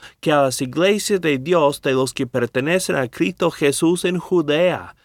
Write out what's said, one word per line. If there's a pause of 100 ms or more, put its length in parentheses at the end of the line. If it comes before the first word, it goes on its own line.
(200)
que
a
las
iglesias
de
Dios
de
los
que
pertenecen
a
Cristo
Jesús
en
Judea, (100)